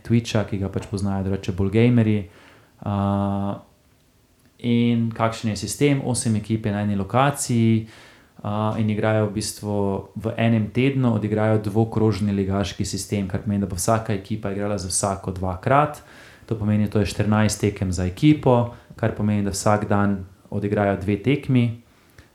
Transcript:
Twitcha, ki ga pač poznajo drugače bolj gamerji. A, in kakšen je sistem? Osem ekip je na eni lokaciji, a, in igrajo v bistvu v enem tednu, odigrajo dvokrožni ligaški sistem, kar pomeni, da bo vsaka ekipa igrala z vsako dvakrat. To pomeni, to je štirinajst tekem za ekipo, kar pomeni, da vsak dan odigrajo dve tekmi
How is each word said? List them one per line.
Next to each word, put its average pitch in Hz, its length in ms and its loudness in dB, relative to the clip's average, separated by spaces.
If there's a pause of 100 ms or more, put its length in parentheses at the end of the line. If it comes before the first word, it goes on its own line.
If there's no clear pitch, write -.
Twitcha, 113 440 0
ki 101 140 -6
ga 95 100 -2
pač 92 180 -6
poznajo 98 380 -2
drugače 95 280 -4
bolj 95 200 0
gamerji. 113 480 4 (600)
A, 101 840 -2 (920)
in 117 540 2
kakšen 113 400 -2
je 104 80 -4
sistem? 139 420 0
Osem 120 340 0
ekip 107 320 -2
je 104 60 0
na 101 80 0
eni 104 140 0
lokaciji, 113 920 2 (500)
a, 107 380 -4
in 110 140 0
igrajo 107 380 2
v 98 60 -4
bistvu 104 440 -4 (360)
v 113 220 -6
enem 113 340 2
tednu, 127 440 0
odigrajo 107 480 2
dvokrožni 107 720 0
ligaški 98 520 -2
sistem, 98 400 -4
kar 92 160 -6
pomeni, 101 200 -2
da 101 60 -2
bo 90 100 -6
vsaka 110 360 0
ekipa 107 380 -6
igrala 104 260 -4
z 90 100 -6
vsako 95 460 -4
dvakrat. 95 720 0 (400)
To - 120 -6
pomeni, 104 340 0
to 104 100 0
je 101 80 2
štirinajst 107 540 0
tekem 101 300 0
za 90 140 -2
ekipo, 143 520 4 (360)
kar 110 200 -2
pomeni, 104 300 0
da 101 80 -2
vsak 104 340 2
dan 101 380 0 (240)
odigrajo 101 500 0
dve 95 220 -2
tekmi 123 640 0 (520)